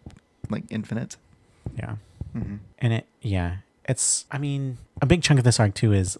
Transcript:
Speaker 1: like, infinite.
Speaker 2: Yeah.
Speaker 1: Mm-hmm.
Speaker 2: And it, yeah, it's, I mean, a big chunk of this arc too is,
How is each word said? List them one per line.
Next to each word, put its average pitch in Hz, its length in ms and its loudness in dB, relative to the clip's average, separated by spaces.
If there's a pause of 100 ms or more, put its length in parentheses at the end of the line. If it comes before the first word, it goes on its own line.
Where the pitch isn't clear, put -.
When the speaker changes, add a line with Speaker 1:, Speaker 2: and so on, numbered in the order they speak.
(500)
Speaker 1:
like, 107 200 -6
infinite. 110 460 -6 (600)
Speaker 2:
Yeah. 110 200 -8 (400)
Speaker 1:
Mm-hmm. 101 200 -8 (220)
Speaker 2:
And 117 140 0
it, - 140 -2 (140)
yeah, 90 360 -2 (320)
it's, - 420 -2
I 135 80 -6
mean, 139 400 -4 (220)
a 143 60 2
big 165 160 4
chunk 147 160 6
of 120 60 4
this 120 160 6
arc 104 140 4
too 110 180 4
is, 92 280 2